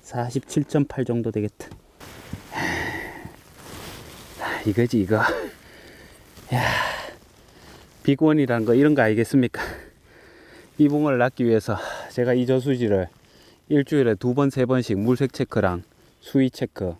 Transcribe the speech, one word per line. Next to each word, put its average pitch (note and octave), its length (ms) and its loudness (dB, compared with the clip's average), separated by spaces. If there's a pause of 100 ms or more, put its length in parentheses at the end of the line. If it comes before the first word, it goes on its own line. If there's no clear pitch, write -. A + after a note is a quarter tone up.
사십칠 B2 640 -4
점 D3 200 0
팔 C3 200 -6
정도 A#2 240 -2
되겠다. G#2 380 -6 (2750)
아, - 240 -8
이거지, A#2 360 2
이거. G2 160 2 (1400)
야, A#2+ 100 0 (1400)
비구원이란 C#3 640 2
거 A#2 80 4
이런 C#3+ 220 6
거 C3 80 4
아니겠습니까? A2+ 580 2 (1160)
이 D3+ 80 6
붕어를 D3 320 2
낳기 B2 260 2
위해서 A2 320 2 (320)
제가 B2 240 0
이 B2 140 2
저수지를 A#2+ 600 2 (600)
일주일에 C#3 460 2
두 B2 180 -2
번, C#3 160 2
세 C3 160 0
번씩 A#2+ 320 0
물색 B2 360 0
체크랑 F#2+ 500 -2 (360)
수위 C3+ 300 0
체크 F#2 500 -6